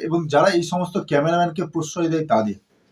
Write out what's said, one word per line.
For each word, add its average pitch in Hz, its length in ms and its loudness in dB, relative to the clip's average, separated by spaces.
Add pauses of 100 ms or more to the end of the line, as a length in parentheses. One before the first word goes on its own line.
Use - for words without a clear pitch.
এবং 165 240 -2
যারা 151 240 4
এই 170 200 2
সমস্ত 180 240 -4 (120)
ক্যামেরাম্যানকে 165 640 0
প্রশ্রয় 165 400 -4
দেয় 156 180 -2
তাদের। 107 280 0 (340)